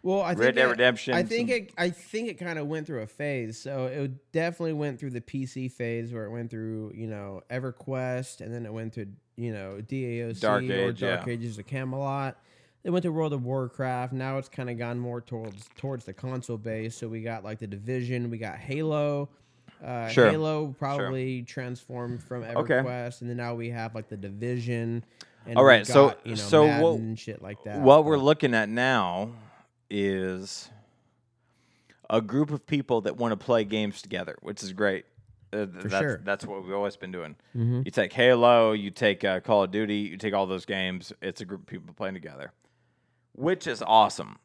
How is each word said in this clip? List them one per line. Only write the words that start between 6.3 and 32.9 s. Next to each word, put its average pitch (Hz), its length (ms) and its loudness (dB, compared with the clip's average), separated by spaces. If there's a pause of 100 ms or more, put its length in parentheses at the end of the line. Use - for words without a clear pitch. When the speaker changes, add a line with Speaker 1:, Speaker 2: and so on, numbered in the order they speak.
Speaker 1:
went 117 200 -8
through, 110 420 -8
you 113 140 -10
know, 101 420 -10
EverQuest, 127 920 -6
and 110 120 -10
then 117 120 -8
it 107 80 -10
went 113 220 -8
to, 104 120 -8 (300)
you 117 160 -6
know, 98 260 -10
D 120 400 -6
A 117 80 -4
O 117 60 -6
C 98 80 -8
Speaker 2:
Dark 104 240 4
Speaker 1:
or 101 80 -2
Speaker 2:
Age, 98 260 0
Speaker 1:
Dark 90 260 -2
Speaker 2:
yeah. 120 80 -4
Speaker 1:
Ages 117 240 -6
of 104 80 -14
Camelot, 135 720 -4 (480)
they 175 60 -2
went 180 120 2
to 175 80 -2
World 156 220 0
of 131 100 -2
Warcraft. 127 720 -4
Now 131 240 -4
it's 135 100 -6
kinda 123 280 -8
gone 120 240 -4
more 120 200 -6
towards, 113 560 -12
towards 135 300 -8
the 101 80 -14
console 127 460 -8
base. 110 360 -6
So 120 140 -10
we 113 140 -8
got, 113 200 -8
like, 107 160 -10
The 113 80 -10
Division, 120 640 -4
we 117 80 -8
got 107 220 -10
Halo. 147 680 -2 (560)
Uh, 120 240 -6
Speaker 2:
Sure. 113 220 8
Speaker 1:
Halo 156 380 0
Speaker 2:
Sure. 131 100 -8
Speaker 1:
probably 131 640 -4
transformed 123 800 -10
from 123 200 -10
Speaker 2:
Okay. 123 320 0
Speaker 1:
EverQuest, 123 460 -2
and 120 80 -8
then 120 80 -6
now 120 180 -6
we 117 160 -6
have, 113 240 -8
like, 107 120 -10
The 110 100 -12
Division, 117 840 -4 (440)
and 117 100 0
Speaker 2:
All 131 60 10
Speaker 1:
we've 139 60 12
Speaker 2:
right, 107 180 10
so, 135 220 10
Speaker 1:
got, - 160 -8
you 117 100 -8
know, 107 60 -4
Speaker 2:
so 151 260 8
Speaker 1:
Madden 147 160 4
Speaker 2:
what, 165 160 4
Speaker 1:
and 110 200 -6
shit - 220 -12
like 98 220 -12
that, 104 180 -6
Speaker 2:
what 143 240 12
we're 151 120 4
Speaker 1:
but 135 60 2
Speaker 2:
looking 147 300 4
at 110 160 2
now 113 640 0 (580)
is 95 800 -4 (1400)
a 113 120 4
group 135 300 0
of 147 160 -6
people 127 340 0